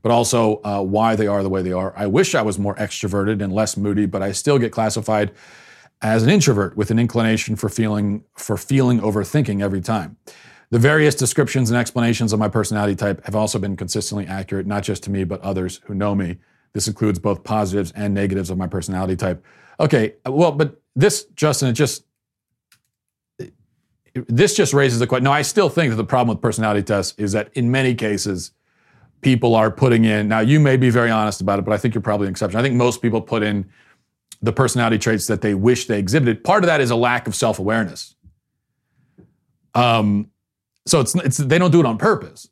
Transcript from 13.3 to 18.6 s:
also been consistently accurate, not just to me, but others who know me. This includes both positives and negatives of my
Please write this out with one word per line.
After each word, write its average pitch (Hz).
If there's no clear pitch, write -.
also 107
been 98
consistently 101
accurate, 95
not 101
just 98
to 98
me, 95
but 90
others 92
who 104
know 101
me. 92
This 98
includes 104
both 98
positives 101
and 101
negatives 98
of 92
my 92